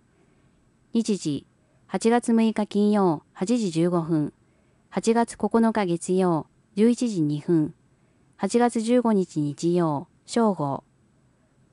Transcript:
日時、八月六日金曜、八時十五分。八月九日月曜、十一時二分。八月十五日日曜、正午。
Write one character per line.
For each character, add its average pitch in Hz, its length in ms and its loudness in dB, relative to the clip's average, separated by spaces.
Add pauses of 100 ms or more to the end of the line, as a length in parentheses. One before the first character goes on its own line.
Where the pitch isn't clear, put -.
(920)
日 220 240 0
時、 151 300 -6 (400)
八 226 240 -2
月 240 220 2
六 226 220 2
日 208 120 -2
金 208 240 0
曜、 196 420 2
八 233 260 -2
時 208 120 -2
十 160 200 0
五 175 120 0
分。 156 300 -2 (580)
八 220 240 0
月 233 220 0
九 208 120 -4 (240)
日 214 140 -2
月 170 280 -4
曜、 180 320 0 (300)
十 214 120 4
一 240 200 0
時 196 140 -2
二 147 180 -2
分。 160 340 0 (640)
八 202 220 -2
月 240 220 0
十 240 200 2
五 226 120 0
日 185 280 0
日 147 340 -2
曜、 165 340 -2 (160)
正 226 300 0
午。 143 300 -6 (880)